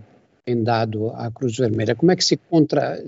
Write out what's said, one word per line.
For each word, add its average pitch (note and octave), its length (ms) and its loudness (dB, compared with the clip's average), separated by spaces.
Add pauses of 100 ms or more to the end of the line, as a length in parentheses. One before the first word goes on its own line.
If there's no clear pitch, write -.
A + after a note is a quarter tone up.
(440)
tem A#2+ 180 -2
dado A2 480 0
à A#2+ 220 -8
Cruz A#2 240 -4
Vermelha? A2+ 400 0
Como E3+ 160 4
é - 20 2
que F3+ 100 -2
se D#3 120 0
contra-, D3+ 720 0